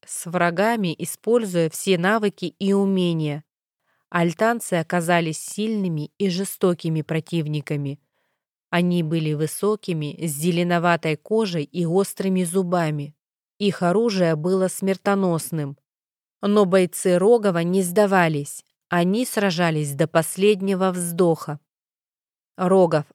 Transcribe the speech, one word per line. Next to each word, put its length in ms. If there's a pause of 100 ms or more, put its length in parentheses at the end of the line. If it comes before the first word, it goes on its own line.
с 220
врагами, 720
используя 720
все 260
навыки 600
и 140
умения. 720 (640)
Альтанцы 640
оказались 640
сильными 800
и 100
жестокими 720
противниками. 1000 (680)
Они 320
были 320
высокими, 920
с 60
зеленоватой 840
кожей 480
и 220
острыми 580
зубами. 720 (440)
Их 240
оружие 540
было 320
смертоносным. 1120 (640)
Но 220
бойцы 540
Рогова 420
не 220
сдавались. 800 (240)
Они 360
сражались 720
до 120
последнего 840
вздоха. 680 (1000)
Рогов, 480 (100)